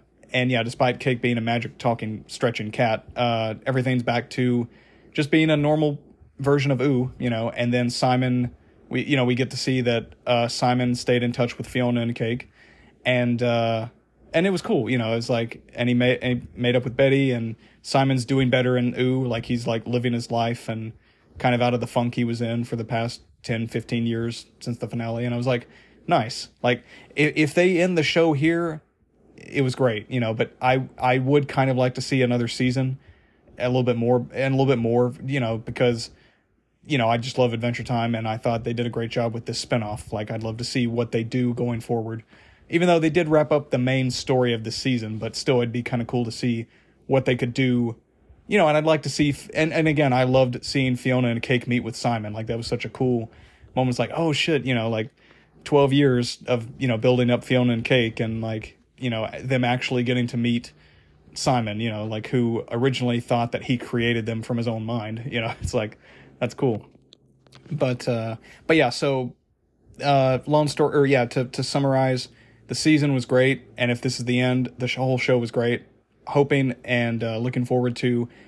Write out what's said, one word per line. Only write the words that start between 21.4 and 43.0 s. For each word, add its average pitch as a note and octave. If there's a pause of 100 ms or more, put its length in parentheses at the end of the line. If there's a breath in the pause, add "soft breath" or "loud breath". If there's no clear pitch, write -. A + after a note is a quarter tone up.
of A#2
out A#2+
of A#2+
the A#2+
funk A#2+
he B2
was A#2
in A#2
for B2
the A2+
past A#2 (220)
ten, A2+
fifteen A#2
years A#2 (140)
since A#2+
the A2+
finale, A#2
and A#2+
I A#2+
was B2
like, B2 (400 loud breath)
"Nice." B2+ (140)
Like, B2 (340 loud breath)
i-, D3
if D3+
they F3
end F#3
the D#3
show E3
here, D#3+ (540)
it -
was B2+
great, A2+
you B2+
know, A2
but A#2
I, C3 (100)
I B2+
would C#3
kind C3+
of B2+
like B2+
to B2+
see C3+
another A#2+
season, C3 (580 soft breath)
a B2
little B2+
bit A#2+
more, A#2
and C3+
a C3
little C3+
bit C3+
more, A#2+ (120)
you C3+
know, A2+
because, A#2+ (760 soft breath)
you C#3+
know, A2+
I A#2
just A#2+
love A#2+
Adventure A#2+
Time, A#2
and A2
I A2
thought A#2
they A#2+
did A#2+
a A#2+
great A#2
job A#2
with A#2+
this -
spinoff. G#2+
Like, A2
I'd A2
love A2+
to A#2+
see A#2+
what A#2
they A#2
do B2
going A#2+
forward, A2+ (460 soft breath)
even E3+
though E3+
they D#3+